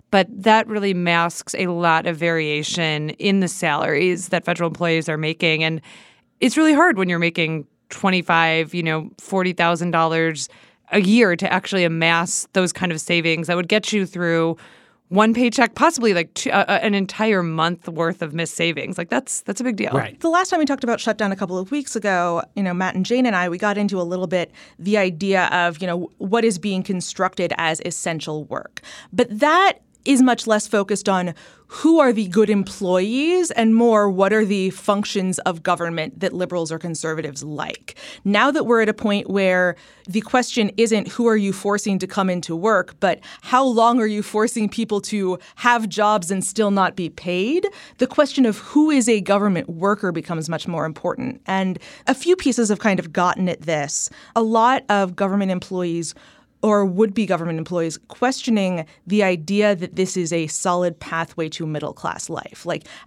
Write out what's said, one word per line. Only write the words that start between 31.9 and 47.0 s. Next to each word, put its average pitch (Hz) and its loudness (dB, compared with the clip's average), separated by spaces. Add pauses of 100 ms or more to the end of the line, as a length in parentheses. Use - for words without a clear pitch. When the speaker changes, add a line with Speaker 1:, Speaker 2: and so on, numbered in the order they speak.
Speaker 3:
are 254 6
the 202 -2
good 208 4
employees 214 0
and 226 4
more 220 4
what 196 2
are 220 2
the 190 0
functions 190 -2
of 170 -4
government 165 -4
that 185 -2
liberals 170 -4
or 160 -6
conservatives 156 -6
like. - -10 (280)
Now 208 4
that 269 0
we're 226 4
at 214 2
a 214 0
point 208 -2
where 185 2 (320)
the 190 -2
question 240 0
isn't 214 2
who 233 0
are 226 4
you 196 2
forcing 202 -2
to 180 -6
come 190 0
into 175 -4
work, 190 0
but 185 2 (220)
how 254 2
long 240 4
are 220 2
you 208 -2
forcing 214 0
people 214 -2
to 190 -2 (180)
have 240 2
jobs 208 0
and 185 -2
still 208 0
not 196 2
be 170 -4